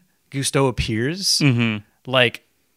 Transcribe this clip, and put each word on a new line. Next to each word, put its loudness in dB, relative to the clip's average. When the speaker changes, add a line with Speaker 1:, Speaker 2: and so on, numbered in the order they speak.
Speaker 1:
Gusteau 0
appears, -2
Speaker 2:
Mm-hmm. 2
Speaker 1:
like, 2